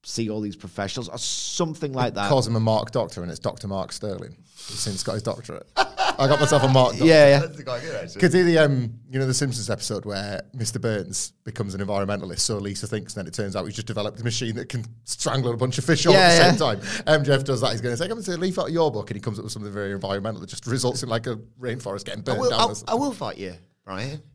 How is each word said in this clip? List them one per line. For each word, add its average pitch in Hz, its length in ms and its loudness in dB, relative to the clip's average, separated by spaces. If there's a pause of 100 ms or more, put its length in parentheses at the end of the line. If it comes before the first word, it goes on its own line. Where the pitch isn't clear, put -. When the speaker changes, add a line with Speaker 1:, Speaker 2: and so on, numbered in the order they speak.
Speaker 1:
see 113 280 -4
all 107 100 -4
these 104 160 -6
professionals 101 520 -8
or 95 100 -12
something 156 720 -4
like 123 220 -2
that. 101 140 -4
Speaker 2:
Calls 131 180 4
him 113 100 -2
a 110 40 0
Mark 110 320 2
Doctor, 98 300 -4
and 87 80 -8
it's 80 100 -10
Doctor - 280 -8
Mark 95 240 -6
Sterling, 95 440 -10 (320)
who's 110 100 -10
since 95 240 -6
got 110 120 -4
his 104 80 -6
doctorate. - 440 -8 (100)
I - 520 0
got 147 120 6
myself 147 220 4
a 131 60 4
Mark 131 240 6
Doctor. 110 140 2
Speaker 1:
Yeah, 156 220 10
yeah. 139 120 8
Speaker 3:
That's - 220 -8
quite 123 200 -8
good, 156 140 -10
actually. - 240 -8
Speaker 2:
Could 175 120 6
do 180 120 6
the, 170 140 6
um, 127 360 4 (160)
you 131 80 -4
know, 135 80 0
the 127 80 0
Simpsons 120 340 -2
episode 104 360 -4
where 101 380 -6 (120)
Mister 117 240 -4
Burns 107 540 -4 (120)
becomes 104 300 -6
an 98 100 -6
environmentalist, 98 560 -4
so 110 180 -2
Lisa 101 280 -8
thinks, 104 300 -8
and 101 80 -8
then - 20 -10
it 82 80 -14
turns 101 220 -6
out 95 100 -4
he's 104 80 -10
just 110 140 -10
developed 107 320 -6
a 113 40 -10
machine 113 320 -4
that 120 120 -10
can 117 160 -6 (200)
strangle 123 480 -2
a 113 40 -4
bunch 127 200 -2
of - 80 -4
fish 160 220 4
all 170 80 8
Speaker 1:
Yeah, 190 60 10
Speaker 2:
at 180 80 8
the 170 80 8
Speaker 1:
yeah. 170 140 10 (260)
Speaker 2:
same 95 40 -8 (240)
time. - 0 - (140)
M 143 60 2
J 143 80 4
F 135 120 4
does 131 180 0
that. 123 100 0
He's 113 80 -4
gonna 120 160 -2
say, 165 100 -2
"Come 226 120 -6
and 202 80 -10
say 180 80 -4
a - 40 -4
leaf 185 220 -2
out - 80 -2
of 147 40 -4
your 160 200 2
book," 104 180 -6
and 101 60 -6
he 101 40 -8
comes 107 180 -6
up - 60 -10
with 107 80 -8
something 104 200 -10
very 101 200 -4
environmental 98 480 -4
that - 100 -14
just - 180 -12
results 123 340 0
in, 127 60 -8
like, 113 180 -2
a 120 100 -6 (240)
rainforest 110 440 -6
getting - 160 -10
Speaker 3:
I - 40 -14
Speaker 2:
burnt - 160 -2
Speaker 3:
will, 254 100 0
Speaker 2:
down - 100 2
Speaker 3:
I, 226 40 6
Speaker 2:
or 233 120 -2
something. - 160 -6
Speaker 3:
I - 20 0
will 269 180 -2
fight 147 260 -8
you, 92 160 -10 (300)
Brian. 120 380 -8 (120)